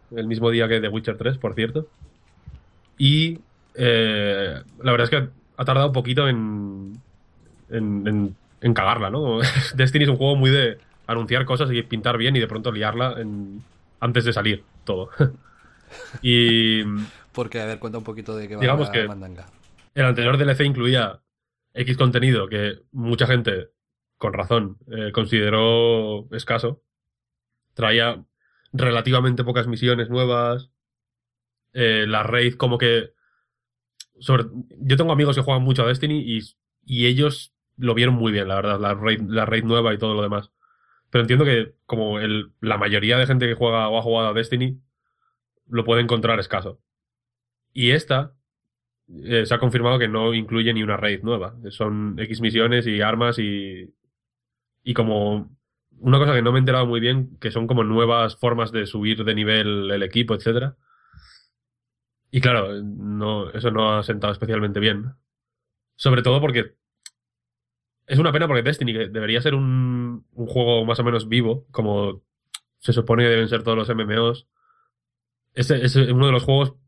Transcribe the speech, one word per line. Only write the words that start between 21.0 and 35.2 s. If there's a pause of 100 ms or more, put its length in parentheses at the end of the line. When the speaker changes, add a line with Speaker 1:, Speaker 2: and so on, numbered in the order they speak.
Speaker 1:
X
contenido
que (100)
mucha
gente, (500)
con
razón, (120)
eh,
consideró
escaso. (920)
Traía (520)
relativamente
pocas
misiones
nuevas. (1040)
Eh,
la
raid
como
que (1040)
sobre, (340)
yo
tengo
amigos